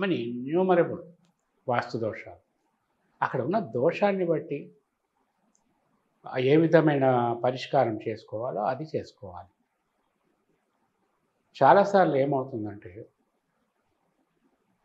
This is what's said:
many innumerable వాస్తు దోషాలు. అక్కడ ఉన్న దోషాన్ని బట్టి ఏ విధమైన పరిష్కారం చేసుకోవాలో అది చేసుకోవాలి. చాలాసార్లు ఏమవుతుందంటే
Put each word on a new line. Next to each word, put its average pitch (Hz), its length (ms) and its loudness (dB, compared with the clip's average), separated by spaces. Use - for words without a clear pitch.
many 175 160 0
innumerable 160 720 0
వాస్తు 120 320 -6
దోషాలు. - 380 -10
అక్కడ - 240 -4
ఉన్న 202 100 -2
దోషాన్ని 185 540 0
బట్టి 143 280 -4
ఏ - 20 8
విధమైన 151 420 4
పరిష్కారం 127 520 0
చేసుకోవాలో 117 560 -8
అది 143 220 -8
చేసుకోవాలి. 92 580 -10
చాలాసార్లు 175 680 4
ఏమవుతుందంటే 110 680 -6